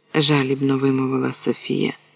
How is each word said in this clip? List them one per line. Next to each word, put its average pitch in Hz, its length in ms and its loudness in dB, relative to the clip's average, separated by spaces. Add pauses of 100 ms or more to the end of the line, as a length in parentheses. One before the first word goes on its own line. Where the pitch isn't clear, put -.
(140)
жалібно 139 640 2
вимовила 131 540 0
Софія. - 600 -2 (240)